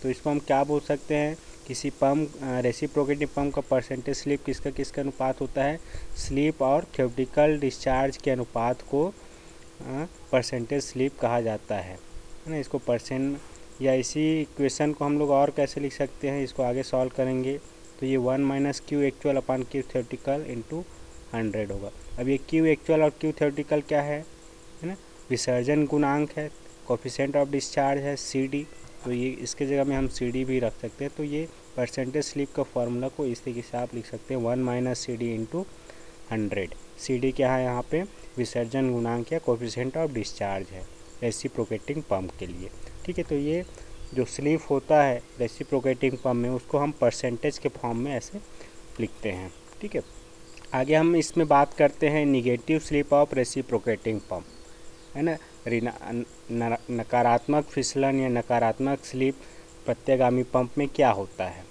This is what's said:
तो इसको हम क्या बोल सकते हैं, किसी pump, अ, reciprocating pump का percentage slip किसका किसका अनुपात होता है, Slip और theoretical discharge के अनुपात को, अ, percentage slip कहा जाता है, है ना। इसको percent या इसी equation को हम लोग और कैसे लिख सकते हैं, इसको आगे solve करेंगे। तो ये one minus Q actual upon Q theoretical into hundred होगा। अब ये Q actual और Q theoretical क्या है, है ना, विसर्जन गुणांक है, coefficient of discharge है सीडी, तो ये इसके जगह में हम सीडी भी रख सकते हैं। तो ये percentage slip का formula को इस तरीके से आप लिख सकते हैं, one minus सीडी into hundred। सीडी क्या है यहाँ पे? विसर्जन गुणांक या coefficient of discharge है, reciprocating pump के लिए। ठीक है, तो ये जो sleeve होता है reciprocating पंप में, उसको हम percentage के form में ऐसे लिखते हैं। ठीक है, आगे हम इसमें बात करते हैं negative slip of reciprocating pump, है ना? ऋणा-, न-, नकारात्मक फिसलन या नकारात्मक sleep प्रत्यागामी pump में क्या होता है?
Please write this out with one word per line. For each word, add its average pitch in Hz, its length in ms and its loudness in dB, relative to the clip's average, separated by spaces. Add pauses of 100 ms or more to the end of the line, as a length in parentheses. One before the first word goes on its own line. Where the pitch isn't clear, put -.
तो 131 60 0
इसको 127 200 -2
हम 147 100 4
क्या 139 240 4
बोल 147 160 2
सकते 147 360 0
हैं, 151 220 0 (300)
किसी 135 220 -4
pump, 143 540 2
अ, 127 160 0
reciprocating 143 680 0
pump 143 240 -2
का 147 80 0
percentage 131 540 0
slip 143 300 -2
किसका 143 240 -2
किसका - 320 -4
अनुपात 135 400 -2
होता 135 220 0
है, 151 160 0 (380)
Slip 147 440 0
और 139 220 4 (120)
theoretical 139 640 4
discharge 135 580 0
के - 140 0
अनुपात 123 500 0
को, 147 260 0
अ, 202 40 -4 (1200)
percentage 127 520 0
slip 131 360 -2
कहा 120 220 2
जाता 110 340 -2
है, 92 240 -8 (460)
है 160 60 -6
ना। 156 60 -2
इसको 143 200 -4
percent 135 600 -2 (440)
या 131 120 4
इसी 156 480 2
equation 147 520 0
को 143 120 -2
हम 147 140 2
लोग 147 100 2
और 143 200 6
कैसे 143 320 0
लिख 139 120 -4
सकते 139 360 -2
हैं, 139 140 0
इसको 131 200 -2
आगे 127 200 0
solve 131 340 0
करेंगे। 131 420 0 (400)
तो 135 60 -2
ये 131 120 2
one 127 220 2
minus 139 420 0
Q - 120 -6
actual 139 480 2
upon 131 180 0
Q 127 160 -6
theoretical 131 800 -2
into 156 280 -8 (500)
hundred 107 380 -2
होगा। 98 200 -6 (280)
अब 127 80 0
ये 135 100 4
Q 160 260 2
actual 156 400 4
और 151 60 6
Q 151 240 -2
theoretical 147 540 0
क्या 147 140 4
है, 147 180 -2 (600)
है 165 60 -6
ना, 190 80 -6 (340)
विसर्जन 131 560 4
गुणांक 147 460 2
है, 151 200 -6 (400)
coefficient 135 400 0
of 143 140 4
discharge 139 520 0
है 139 180 -2
सीडी, 135 520 -2 (380)
तो 123 60 -2
ये 123 180 0
इसके 123 360 -4
जगह 139 180 2
में 139 120 2
हम 135 120 2
सीडी 127 380 0
भी 131 140 2
रख 113 220 0
सकते 117 240 -6
हैं। 139 120 -6
तो 156 60 -4
ये 151 240 -2 (300)
percentage 131 460 0
slip 143 320 -4
का 139 80 0
formula 123 440 -2
को 143 180 -4
इस 120 180 -4
तरीके 120 180 -4
से - 160 -6
आप 120 180 -4
लिख 117 100 -8
सकते - 280 -8
हैं, 127 80 0
one 120 180 2
minus 123 400 0
सीडी 117 380 -2
into 160 280 -4 (680)
hundred। 104 380 -2 (300)
सीडी 131 320 0
क्या 131 220 2
है 131 100 2
यहाँ 123 280 -2
पे? 165 120 0 (340)
विसर्जन 123 560 0
गुणांक 117 400 0
या 160 60 0
coefficient 123 520 -2
of 160 160 0
discharge 98 600 -4
है, 92 160 -10 (380)
reciprocating 120 800 -4
pump 92 360 -2
के 92 80 -8
लिए। 90 220 -10 (360)
ठीक 175 120 -6
है, 175 60 -2
तो 156 120 -2
ये 156 300 0 (480)
जो 127 120 2
sleeve 147 340 0 (100)
होता 147 340 6
है 123 200 2 (160)
reciprocating 127 760 0
पंप 127 220 0
में, 120 140 0
उसको 127 280 -2
हम 143 140 2
percentage 123 680 0
के - 120 -2
form 117 280 -4
में 139 160 -2
ऐसे 131 260 -6 (600)
लिखते 110 320 -4
हैं। 92 220 -6 (280)
ठीक 208 140 -8
है, 151 60 0 (720)
आगे 135 220 4
हम 165 200 6
इसमें 160 320 2
बात 143 260 8
करते 151 340 4
हैं 151 180 4
negative 131 640 2
slip 143 240 2
of 147 200 6
reciprocating 113 840 0
pump, 92 260 -6 (720)
है 143 60 -2
ना? 160 160 2 (300)
ऋणा-, 117 580 -2 (260)
न-, 117 260 0 (140)
नकारात्मक 120 760 4
फिसलन 135 540 0
या 131 100 2
नकारात्मक 120 760 2
sleep 131 300 0 (500)
प्रत्यागामी 127 580 4
pump 127 340 2
में 143 100 2
क्या 139 220 6
होता 95 360 0
है? 90 260 -10